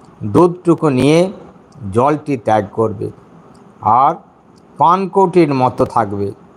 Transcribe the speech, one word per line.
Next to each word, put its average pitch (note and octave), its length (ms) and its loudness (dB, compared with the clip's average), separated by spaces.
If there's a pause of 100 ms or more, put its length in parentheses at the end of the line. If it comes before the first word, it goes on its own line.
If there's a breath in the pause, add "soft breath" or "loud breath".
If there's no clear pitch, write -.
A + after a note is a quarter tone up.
(240)
দুধটুকু E3 640 2
নিয়ে D3 440 2 (600)
জলটি C#3+ 440 0
ত্যাগ G#2+ 360 0
করবে, G#2 380 -4 (720)
আর C3 340 2 (640)
পানকৌটির F3 760 2
মতো B2+ 300 0
থাকবে, G2+ 480 -4 (240)